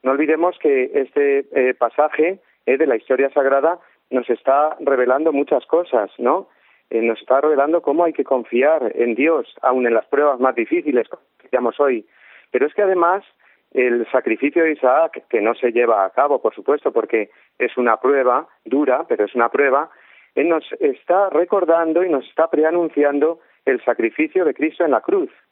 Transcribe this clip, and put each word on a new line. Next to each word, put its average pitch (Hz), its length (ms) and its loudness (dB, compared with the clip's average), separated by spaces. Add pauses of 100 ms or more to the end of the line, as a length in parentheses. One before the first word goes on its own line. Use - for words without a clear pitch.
No 131 80 -2
olvidemos 156 480 0
que 135 360 0
este, 139 580 0
eh, 127 220 2
pasaje, 156 640 -2 (260)
eh, 131 120 0
de 151 100 0
la 127 80 0
historia 131 340 -2
sagrada 139 500 0 (300)
nos 127 200 -4
está 139 500 0
revelando 135 520 0
muchas 143 360 -2
cosas, 135 500 0
¿no? 151 320 -2 (400)
Eh, 113 120 -2
nos 113 200 -2
está 131 180 2
revelando 151 420 2
cómo 160 220 0
hay 160 100 0
que 139 120 -4
confiar 131 680 0
en 120 200 -2
Dios, 143 460 -2
aun 127 260 0
en 117 60 2
las 113 140 0
pruebas 143 320 0
más 127 160 0
difíciles, 123 520 -2
como - 140 -18 (200)
decíamos 120 380 -4
hoy. 131 260 0 (440)
Pero 127 160 0
es 151 80 -6
que - 80 -2
además 185 420 0 (500)
el 120 380 0
sacrificio 135 520 0
de 160 100 0
Isaac, 143 560 0
que 117 100 0
no 110 160 0
se 123 160 -2
lleva 113 320 2
a 95 60 -2
cabo, 139 320 0
por 110 140 -2
supuesto, 147 360 -2
porque 110 380 -2 (300)
es 127 180 -4
una 120 200 0
prueba 131 500 0 (180)
dura, 135 420 0
pero 110 160 -2
es 104 120 -6
una 117 140 2
prueba, 139 400 0 (460)
él 143 140 0
nos 156 140 -2 (160)
está 180 500 0
recordando 170 760 0
y 185 40 -4
nos 139 180 -2
está 160 220 -2
preanunciando 156 920 0 (260)
el 127 200 0
sacrificio 151 600 -2
de 143 80 0
Cristo 156 300 -4
en 156 80 0
la 113 100 2
cruz. - 280 -2 (220)